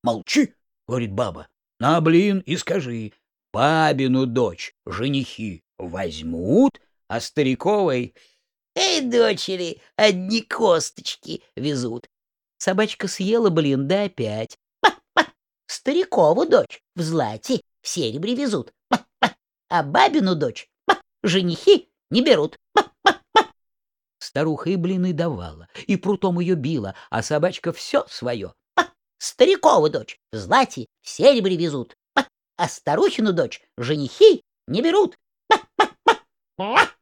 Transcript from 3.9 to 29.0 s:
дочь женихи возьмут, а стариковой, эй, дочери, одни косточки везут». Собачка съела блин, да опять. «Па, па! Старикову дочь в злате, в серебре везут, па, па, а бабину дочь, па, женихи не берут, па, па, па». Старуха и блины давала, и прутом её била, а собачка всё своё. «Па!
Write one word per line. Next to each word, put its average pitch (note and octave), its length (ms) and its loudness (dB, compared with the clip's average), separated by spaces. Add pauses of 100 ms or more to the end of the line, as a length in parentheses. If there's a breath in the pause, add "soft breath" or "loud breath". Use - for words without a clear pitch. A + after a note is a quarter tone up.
дочь A#2 500 -2 (100)
женихи A2 800 -6 (140)
возьмут, F2+ 1040 0 (260)
а A#2 140 -6
стариковой, C#3+ 920 -2 (600 soft breath)
эй, F#4 240 0
дочери, G#3+ 840 0 (140 soft breath)
одни G3+ 460 2
косточки - 1000 -2 (120)
везут». B2 540 -6 (480)
Собачка G3+ 500 -2
съела G#3+ 440 0
блин, C#3 360 0
да F#3+ 160 0
опять. A2 560 -8 (220)
«Па, - 160 2 (160)
па! - 140 0 (400)
Старикову C4 760 0
дочь - 380 0 (120)
в F3 60 -8
злате, D#3 600 -4 (200)
в - 60 -14
серебре D#3+ 480 -4
везут, A3+ 380 -4 (160)
па, - 160 -2 (140)
па, - 140 0 (360)
а E3+ 140 0
бабину F#3+ 520 2
дочь, C3+ 340 -6 (160)
па, - 160 0 (220)
женихи F#3 680 2 (200)
не A#3 120 2
берут, A3+ 380 2 (140)
па, - 180 0 (100)
па, - 200 0 (100)
па». - 200 2 (680)
Старуха D3+ 500 -4
и G3 60 0
блины F3+ 380 -2
давала, F2+ 540 -6 (200 loud breath)
и G3+ 100 2
прутом F#3 420 0
её F3+ 160 0
била, B2+ 380 -4 (160 loud breath)
а A2+ 140 -4
собачка E3 500 -2
всё - 340 -4
своё. A#2+ 460 -8 (220)
«Па! - 180 0 (240)